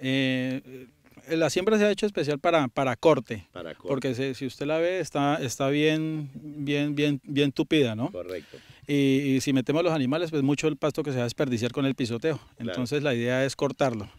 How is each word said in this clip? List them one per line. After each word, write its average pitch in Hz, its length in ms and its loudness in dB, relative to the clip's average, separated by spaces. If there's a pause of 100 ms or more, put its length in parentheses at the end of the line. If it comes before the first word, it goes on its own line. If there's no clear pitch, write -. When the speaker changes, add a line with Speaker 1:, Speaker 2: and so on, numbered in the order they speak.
Speaker 1:
Eh, 131 600 -2 (680)
eh, 160 80 -2
la 160 140 2
siembra 202 280 2
se 208 80 4
ha 208 60 4
hecho 196 140 -2
especial 147 340 -2
para, 165 280 4
para 131 280 0
corte, 123 560 2
Speaker 2:
Para 82 220 -10
corte. - 140 -14
Speaker 1:
porque 135 280 -2
se, 131 180 -4
si 135 120 -8
usted 131 200 -8
la 151 120 0
ve, 175 220 0
está, 147 420 0
está 139 280 -2
bien, 156 640 0
bien, 147 640 -4
bien, 147 280 2
bien 143 280 2
tupida, 147 440 2
¿no? 131 160 -4
Speaker 2:
Correcto. 87 460 -10 (300)
Speaker 1:
Y, 139 480 4
y 131 60 2
si 143 100 0
metemos 139 320 2
los 170 100 2
animales, 156 360 0
pues 151 140 0
mucho 143 240 2
el 156 100 0
pasto 156 240 -2
que 147 80 -4
se 135 60 -2
va 123 80 0
a - 20 0
desperdiciar 120 460 -2
con 135 160 0
el 135 80 0
pisoteo. 127 420 -2
Speaker 2:
Claro. - 340 -10
Speaker 1:
Entonces 135 300 -2
la 139 140 0
idea 123 280 0
es 135 120 -2
cortarlo. 131 520 -2 (120)